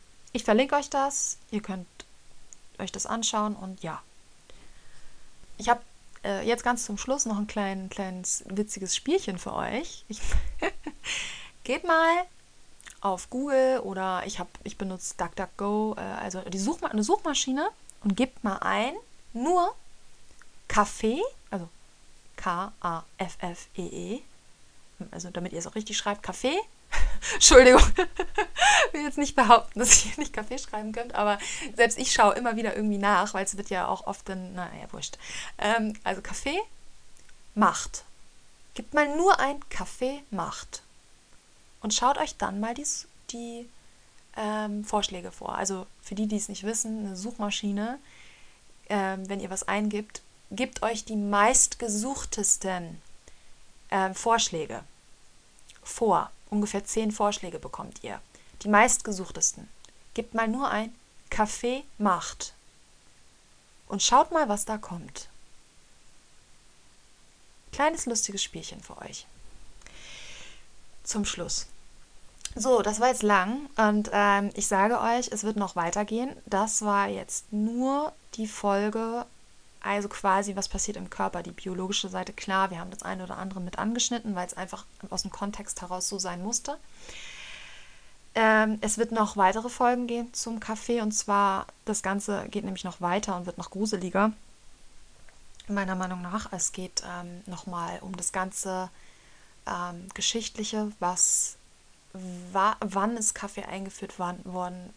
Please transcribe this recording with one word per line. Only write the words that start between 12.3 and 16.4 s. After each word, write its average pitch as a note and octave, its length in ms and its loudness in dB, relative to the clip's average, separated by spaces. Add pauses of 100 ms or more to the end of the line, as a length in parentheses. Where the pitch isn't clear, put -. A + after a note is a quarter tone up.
auf F#3+ 300 -2
Google C4 500 4
oder F#3+ 460 -2
ich G3+ 120 -8
hab, F3+ 100 -6 (160)
ich - 140 -10
benutze F#3 380 -6
DuckDuckGo, G3+ 800 -2
äh, - 40 -8
also F#3+ 420 -6